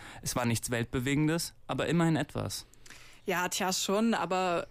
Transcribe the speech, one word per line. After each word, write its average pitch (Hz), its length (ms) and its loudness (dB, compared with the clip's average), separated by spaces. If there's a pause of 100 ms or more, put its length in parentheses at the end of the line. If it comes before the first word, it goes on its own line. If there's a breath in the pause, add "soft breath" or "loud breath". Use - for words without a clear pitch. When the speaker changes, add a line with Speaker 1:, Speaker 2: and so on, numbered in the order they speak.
(220 loud breath)
Speaker 1:
Es - 140 -6
war 123 100 0
nichts 117 240 0
Weltbewegendes, 139 880 0 (100)
aber - 220 -2
immerhin 165 300 4
etwas. - 500 -4 (600 loud breath)
Speaker 2:
Ja, 180 220 0
tja, 185 220 0
schon, 208 440 2
aber 180 560 0